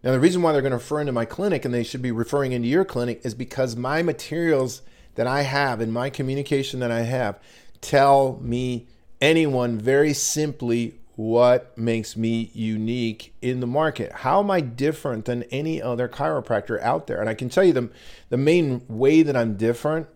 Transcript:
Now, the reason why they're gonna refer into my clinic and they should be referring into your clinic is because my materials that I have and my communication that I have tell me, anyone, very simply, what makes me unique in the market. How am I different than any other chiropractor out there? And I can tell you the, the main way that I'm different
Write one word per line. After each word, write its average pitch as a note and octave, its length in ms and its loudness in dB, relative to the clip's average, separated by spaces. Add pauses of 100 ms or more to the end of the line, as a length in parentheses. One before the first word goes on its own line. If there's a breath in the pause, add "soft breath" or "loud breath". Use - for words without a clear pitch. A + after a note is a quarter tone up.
Now, C3 80 2
the B2+ 80 2
reason F3+ 220 4
why D#3+ 100 4
they're C#3+ 80 4
gonna C3 140 0
refer D3+ 260 -4
into C#3+ 120 -4
my A#2 120 0
clinic F3 400 -4
and B2 80 -2
they A#2+ 100 0
should B2 200 -8
be B2+ 100 -4
referring B2+ 400 -2
into A#2+ 160 -2
your D3+ 160 2
clinic A#2+ 400 -4
is A#2+ 100 -4
because B2 400 -4
my C3+ 280 -2
materials D3+ 800 0 (320 soft breath)
that A#2 120 0
I C#3 160 0
have C3+ 380 0
and A2+ 100 -2
my B2 200 -4
communication C3+ 680 -4
that A#2+ 100 -2
I A#2 140 -2
have A#2+ 360 -4 (400 soft breath)
tell C#3 640 4
me, B2 440 -4 (320 soft breath)
anyone, C3+ 600 2
very C#3 340 4
simply, A#2+ 840 -2 (180)
what A#2+ 600 4
makes A2+ 360 -2
me A2+ 380 -2
unique A2 880 -4
in B2+ 200 -2
the B2 60 -4
market. C#3+ 460 -2
How D#3+ 280 0
am G3+ 100 -2
I F3+ 100 2
different C3 640 -4
than A#2+ 200 -4
any D#3 360 -6
other B2 280 -2
chiropractor B2 720 -2
out D3+ 240 0
there? A2 120 -4
And G#2+ 80 -2
I A2 60 -2
can A#2+ 160 -6
tell F#3 160 4
you F3 80 6
the, B2 160 0 (400 loud breath)
the B2 80 -2
main C#3 500 2
way C3+ 360 4
that D3 120 2
I'm A2+ 220 0
different A#2+ 600 0